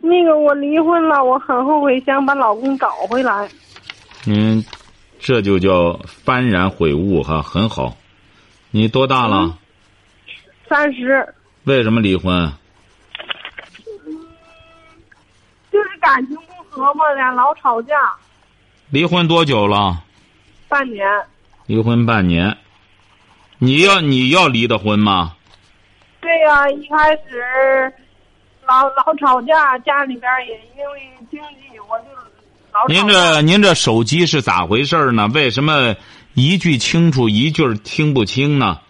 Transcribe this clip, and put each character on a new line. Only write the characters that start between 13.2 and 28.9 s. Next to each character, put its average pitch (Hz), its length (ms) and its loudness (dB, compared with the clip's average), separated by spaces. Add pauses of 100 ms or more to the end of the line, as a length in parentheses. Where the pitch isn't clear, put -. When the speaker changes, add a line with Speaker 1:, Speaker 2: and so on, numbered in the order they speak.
Speaker 1:
就 392 140 0
是 381 40 -10 (120)
感 262 260 2
情 285 100 -12
不 330 160 -20 (160)
和 285 260 0
嘛， 311 100 2 (100)
俩 262 160 -2
老 254 240 2
吵 240 280 -2
架。 277 120 -4 (960)
Speaker 2:
离 143 140 0
婚 175 240 0
多 165 160 2
久 117 240 0
了？ 101 340 0 (680)
Speaker 1:
半 277 220 -2
年。 196 160 -6 (600)
Speaker 2:
离 110 120 -2
婚 117 260 0
半 110 220 0
年。 87 300 0 (1000)
你 131 240 2
要， 196 180 4
你 131 300 0
要 180 180 4
离 120 180 0
的 113 100 0
婚 104 220 0
吗？ 95 360 0 (840)
Speaker 1:
对 330 100 -6 (100)
呀， 294 300 4
一 294 180 -8
开 302 240 2 (160)
始 262 640 -2 (760)
老， 262 220 4
老 269 320 0